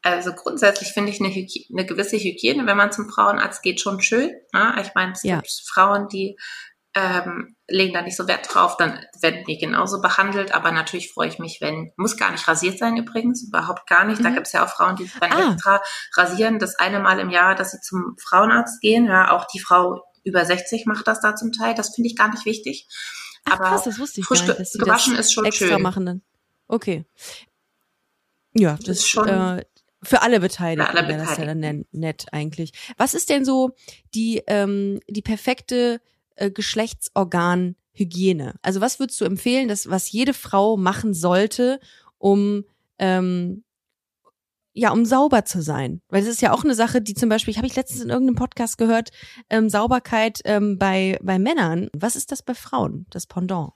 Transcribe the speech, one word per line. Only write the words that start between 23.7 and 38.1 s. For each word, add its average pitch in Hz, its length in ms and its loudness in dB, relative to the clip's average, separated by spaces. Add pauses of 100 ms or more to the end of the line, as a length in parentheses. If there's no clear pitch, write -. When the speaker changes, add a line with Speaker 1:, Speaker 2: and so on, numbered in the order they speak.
Speaker 2:
das 220 160 -6
wusste 277 220 -8
ich 180 60 -6
Speaker 1:
frisch 247 120 4
Speaker 2:
gar 180 80 -2
nicht, - 100 2
Speaker 1:
ge-, 185 60 -8
Speaker 2:
dass - 100 -10
sie - 60 -8
Speaker 1:
gewaschen 233 360 4
Speaker 2:
das 220 120 0
Speaker 1:
ist - 60 2
schon 214 120 0
Speaker 2:
extra 214 220 0
Speaker 1:
schön. 190 140 2
Speaker 2:
machen 185 240 -2
dann. 180 160 -6 (460)
Okay. 185 380 -4 (1500)
Ja, 190 220 4
Speaker 1:
Das - 100 -14
Speaker 2:
das, 180 120 -4
Speaker 1:
ist - 100 0
schon 214 220 2
Speaker 2:
äh, 185 340 0 (400)
für - 180 4
alle 233 180 4
Beteiligten 170 520 0
Speaker 1:
für - 60 0
alle 160 100 0
Speaker 2:
wäre 156 120 -2
das 160 180 -2
ja 160 80 -4
dann 156 160 -4
Speaker 1:
Beteiligten. 147 300 -6
Speaker 2:
nen-, 156 100 -10
nett 160 300 -6
eigentlich. 151 400 -8 (260)
Was 269 160 0
ist - 160 -4
denn 285 160 2
so 262 260 2 (420)
die, 226 340 -2
ähm, 202 600 0
die 208 140 -8
perfekte, 240 800 -2 (340)
äh, 202 160 -2
Geschlechtsorganhygiene? 180 2000 -2